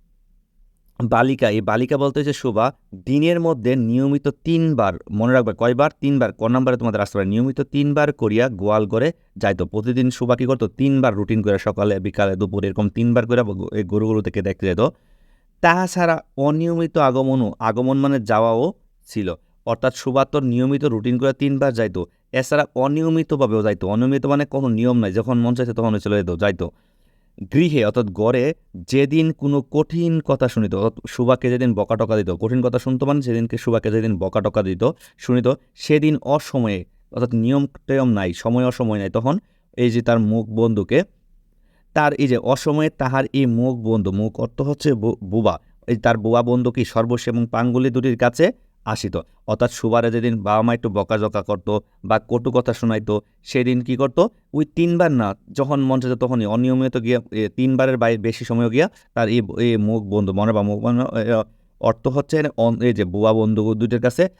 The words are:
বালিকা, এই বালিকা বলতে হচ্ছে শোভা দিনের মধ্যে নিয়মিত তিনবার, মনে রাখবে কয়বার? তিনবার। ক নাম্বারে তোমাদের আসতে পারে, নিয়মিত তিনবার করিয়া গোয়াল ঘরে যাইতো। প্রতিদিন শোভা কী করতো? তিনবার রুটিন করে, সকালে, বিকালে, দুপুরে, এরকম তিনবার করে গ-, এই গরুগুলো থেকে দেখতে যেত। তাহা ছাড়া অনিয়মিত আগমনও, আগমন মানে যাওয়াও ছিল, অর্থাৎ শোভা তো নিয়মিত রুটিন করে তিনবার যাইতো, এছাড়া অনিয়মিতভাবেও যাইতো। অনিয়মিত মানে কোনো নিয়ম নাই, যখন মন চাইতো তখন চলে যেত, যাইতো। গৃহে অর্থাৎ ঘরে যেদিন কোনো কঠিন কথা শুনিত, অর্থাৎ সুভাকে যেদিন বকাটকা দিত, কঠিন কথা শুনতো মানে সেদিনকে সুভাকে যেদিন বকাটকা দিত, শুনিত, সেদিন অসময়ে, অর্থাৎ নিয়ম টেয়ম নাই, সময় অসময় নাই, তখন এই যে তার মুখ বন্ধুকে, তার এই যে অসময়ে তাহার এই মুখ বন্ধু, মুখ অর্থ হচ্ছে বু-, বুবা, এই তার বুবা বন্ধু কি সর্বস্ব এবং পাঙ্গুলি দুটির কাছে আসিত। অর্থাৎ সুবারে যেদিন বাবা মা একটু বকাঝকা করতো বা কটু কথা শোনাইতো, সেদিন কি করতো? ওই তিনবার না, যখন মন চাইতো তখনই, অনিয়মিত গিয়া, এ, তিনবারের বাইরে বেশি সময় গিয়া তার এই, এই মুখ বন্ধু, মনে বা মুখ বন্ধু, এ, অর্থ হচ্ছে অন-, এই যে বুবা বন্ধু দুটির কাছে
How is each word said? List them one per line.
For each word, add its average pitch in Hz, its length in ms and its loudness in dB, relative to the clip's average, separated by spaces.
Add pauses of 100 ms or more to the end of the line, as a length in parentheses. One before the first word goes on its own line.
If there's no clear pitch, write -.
(1040)
বালিকা, 120 460 2
এই 107 120 0
বালিকা 120 360 0
বলতে 139 220 0
হচ্ছে 147 140 -2
শোভা 120 400 0 (220)
দিনের 147 440 0
মধ্যে 131 360 0
নিয়মিত 135 520 0
তিনবার, 151 680 0 (180)
মনে 113 220 2
রাখবে 117 200 2
কয়বার? 127 380 2 (100)
তিনবার। 131 320 0
ক 110 100 -6
নাম্বারে 127 340 2
তোমাদের 113 240 -2
আসতে 101 160 -4
পারে, 98 100 0
নিয়মিত 123 340 0
তিনবার 143 520 0
করিয়া 113 360 0
গোয়াল 104 380 0
ঘরে 117 240 0 (260)
যাইতো। 95 280 0
প্রতিদিন 120 440 0
শোভা 123 260 0
কী 127 100 -2
করতো? 123 220 0
তিনবার 131 480 0
রুটিন 104 260 0
করে, 101 180 2
সকালে, 101 400 0
বিকালে, 98 360 -2
দুপুরে, 101 320 -2
এরকম 101 220 -2
তিনবার 117 380 2
করে 120 140 2
গ-, 98 320 -4
এই 107 100 -2
গরুগুলো 107 380 0
থেকে 101 200 -4
দেখতে 92 240 -4
যেত। 90 140 0 (840)
তাহা 180 260 4
ছাড়া 170 360 0 (140)
অনিয়মিত 165 600 0
আগমনও, 131 600 2
আগমন 123 380 0
মানে 139 220 2
যাওয়াও 113 540 2 (340)
ছিল, 92 260 -6 (320)
অর্থাৎ 117 300 -2
শোভা 135 300 0
তো - 140 -2
নিয়মিত 131 460 0
রুটিন 123 320 0
করে 135 160 0
তিনবার 139 400 0
যাইতো, 95 320 -2 (260)
এছাড়া 147 340 0 (100)
অনিয়মিতভাবেও 139 880 0
যাইতো। 101 240 -2
অনিয়মিত 127 380 0
মানে 143 200 0
কোনো 139 220 -4
নিয়ম 120 300 2
নাই, 101 160 0
যখন 117 240 0
মন 120 180 2
চাইতো 120 180 -4
তখন 113 260 0
চলে 104 180 0
যেত, 92 180 0
যাইতো। 87 360 -2 (840)
গৃহে 151 320 4
অর্থাৎ 110 200 0
ঘরে 117 480 0 (220)
যেদিন 139 560 0
কোনো 143 300 -2 (100)
কঠিন 160 500 0
কথা 135 260 0
শুনিত, 107 280 -2
অর্থাৎ 110 340 -4
সুভাকে 127 400 0
যেদিন 123 240 0
বকাটকা 110 440 0
দিত, 95 120 0
কঠিন 110 320 -2
কথা 123 180 0
শুনতো 131 260 -2
মানে 143 160 0
সেদিনকে 117 360 -2
সুভাকে 113 340 0
যেদিন 110 260 0
বকাটকা 98 460 -2
দিত, 92 200 -2 (340)
শুনিত, 123 300 0 (280)
সেদিন 151 460 2
অসময়ে, 117 640 -2 (260)
অর্থাৎ 120 220 -2
নিয়ম 123 320 2 (220)
টেয়ম 135 220 2
নাই, 98 240 0
সময় 120 320 0
অসময় 113 340 -2
নাই, 98 100 -4
তখন 127 300 -2 (380)
এই 120 120 2
যে 117 120 0
তার 117 180 2
মুখ 107 300 0
বন্ধুকে, 113 540 0 (880)
তার 147 200 2
এই 139 140 0
যে 123 100 2
অসময়ে 151 520 0
তাহার 135 340 -2 (100)
এই 135 120 2
মুখ 123 300 0
বন্ধু, 110 360 0
মুখ 104 280 -4
অর্থ 123 220 -6
হচ্ছে 143 320 0
বু-, 110 300 0
বুবা, 98 360 0 (280)
এই 117 100 0
তার 113 200 2
বুবা 113 260 2
বন্ধু 123 280 0
কি 120 140 -2
সর্বস্ব 117 440 -2
এবং 117 180 -2
পাঙ্গুলি 120 420 0
দুটির 123 280 0
কাছে 127 340 2 (340)
আসিত। 110 320 -6 (300)
অর্থাৎ 113 240 0
সুবারে 117 400 0
যেদিন 113 320 -2
বাবা 104 180 2
মা 117 120 2
একটু 117 160 -4
বকাঝকা 104 520 -2
করতো 104 400 -4 (240)
বা 110 220 0
কটু 120 240 -2
কথা 123 220 0
শোনাইতো, 110 480 -2 (220)
সেদিন 123 380 0
কি 127 140 -4
করতো? 139 340 2 (240)
ওই 151 120 0
তিনবার 170 460 0
না, 107 240 0 (160)
যখন 139 300 -2
মন 131 180 0
চাইতো 127 160 -2
তখনই, 120 300 -2
অনিয়মিত 127 520 0
গিয়া, 120 220 0 (120)
এ, 107 240 -2
তিনবারের 131 420 0
বাইরে 117 200 2
বেশি 113 280 -6
সময় 117 240 0
গিয়া 135 200 2 (240)
তার 113 160 0
এই, 117 120 2 (180)
এই 117 180 2
মুখ 107 260 0
বন্ধু, 98 300 -2
মনে 104 180 0
বা 107 100 2
মুখ 104 180 -2
বন্ধু, 120 240 0
এ, 113 400 -2 (360)
অর্থ - 280 -2
হচ্ছে 143 360 0 (140)
অন-, 113 260 0
এই 123 100 4
যে 101 120 0
বুবা 104 280 2
বন্ধু 110 400 2
দুটির 113 280 -2
কাছে 104 280 0 (100)